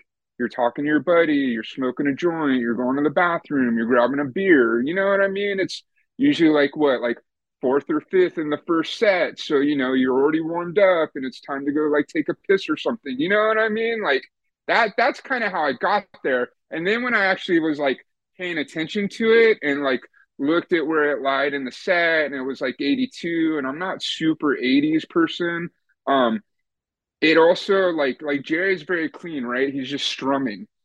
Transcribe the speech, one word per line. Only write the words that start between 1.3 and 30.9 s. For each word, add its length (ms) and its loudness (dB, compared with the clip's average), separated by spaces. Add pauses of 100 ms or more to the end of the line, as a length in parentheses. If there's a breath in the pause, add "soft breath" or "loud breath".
you're 280 -2
smoking 440 -4
a 80 0
joint, 460 0
you're 140 -2
going 220 -2
to 60 0
the 80 2
bathroom, 680 0
you're 100 0
grabbing 340 2
a 40 -2
beer, 560 2
you 140 -4
know 140 0
what 120 2
I 80 2
mean? 320 -4
It's 220 -6 (340)
usually, 340 4
like, 260 2
what, 260 2
like, 160 -2 (420)
fourth 300 0
or 100 -2
fifth 380 0
in 100 -4
the 180 -4
first 320 -2
set, 400 2
so, 200 0
you 180 2
know, 160 0
you're 260 4
already 220 4
warmed 380 -4
up, 360 4
and 120 -8
it's 160 -12
time 240 -8
to 60 0
go, 100 0
like, 240 2
take 240 -4
a 40 -6 (140)
piss 220 0
or 80 -2
something, 420 -6
you 80 0
know 200 2
what 100 0
I 100 2
mean? 340 -2
Like, 200 0 (440)
that, 300 2
that's 240 0
kinda 300 -4
how 140 -2
I 100 0
got 320 -2 (180)
there. 240 0 (220)
And 160 -6
then 160 0
when 100 -4
I 140 2
actually 340 0
was, 180 -2
like, 200 0 (400)
paying 180 -8
attention 520 -4
to 240 0
it 280 6
and, 220 -2
like, 180 0 (380 soft breath)
looked 340 0
at 140 0
where 260 0
it 80 -4
lied 320 0
in 140 -6
the 60 -10
set, 520 0
and 100 -6
it 60 -6
was, 220 -8
like, 180 -4
eighty-two, 800 -2
and 80 -4
I'm 120 -8
not 240 -8
super 540 -2
eighties 480 0
person, 640 -2 (380)
um, 360 2 (800)
it 160 4
also, 540 4
like, 320 -2
like, 180 -2
Jerry's 440 -2
very 260 -4
clean, 340 -10
right? 260 -2
He's 200 -8
just 160 -6
strumming. 600 -4 (180)